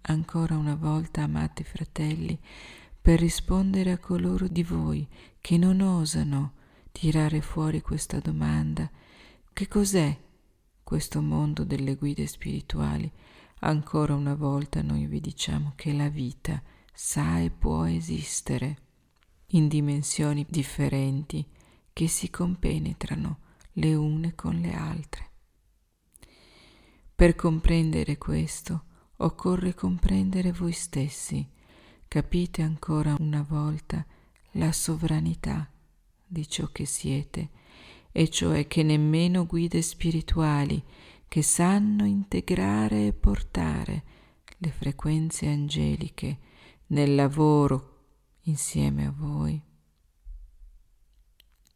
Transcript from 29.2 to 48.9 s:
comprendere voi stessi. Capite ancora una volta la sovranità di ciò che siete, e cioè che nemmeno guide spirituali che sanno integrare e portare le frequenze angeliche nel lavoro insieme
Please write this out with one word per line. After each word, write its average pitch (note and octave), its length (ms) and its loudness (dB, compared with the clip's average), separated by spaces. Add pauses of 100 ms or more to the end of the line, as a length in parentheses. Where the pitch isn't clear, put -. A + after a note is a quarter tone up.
comprendere F#3 760 0
voi F3 200 -2
stessi. C#3+ 760 -6 (600)
Capite F3 560 0
ancora D3+ 560 0
una D3+ 240 0
volta D3+ 640 -4 (460)
la E3 180 0
sovranità D#3+ 1000 -2 (560)
di E3 240 -8
ciò - 200 -4
che - 160 -6
siete, C#3+ 640 -4 (640)
e D#3+ 160 4
cioè D#3 400 0
che D#3+ 160 2
nemmeno D#3+ 640 4
guide E3+ 360 0
spirituali D#3 960 0 (460)
che - 160 2
sanno G#3 640 4
integrare G3+ 1040 2
e G3+ 40 2
portare - 920 0 (540)
le E3 120 -2
frequenze D3+ 800 -2
angeliche D3 880 -2 (500)
nel C#3+ 280 4
lavoro C#3+ 880 2 (380)
insieme C#3+ 640 0